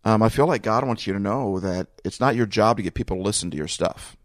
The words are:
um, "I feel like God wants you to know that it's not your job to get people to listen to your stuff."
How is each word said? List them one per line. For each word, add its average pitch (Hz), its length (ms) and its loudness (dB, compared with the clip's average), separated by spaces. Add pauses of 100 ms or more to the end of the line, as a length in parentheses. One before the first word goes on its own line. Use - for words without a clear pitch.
um, 110 180 4
"I 113 60 6
feel 135 180 2
like 143 160 0
God 117 240 0
wants 117 200 -4
you 98 80 -2
to 98 40 -2
know 101 420 -2
that 92 280 -4 (160)
it's - 160 -6
not 127 160 2
your 117 100 2
job 107 300 4
to 107 60 -6
get 90 120 -4
people 95 220 -4
to 92 60 -6
listen 95 280 -2
to 73 60 -8
your 76 120 -6
stuff." - 560 -4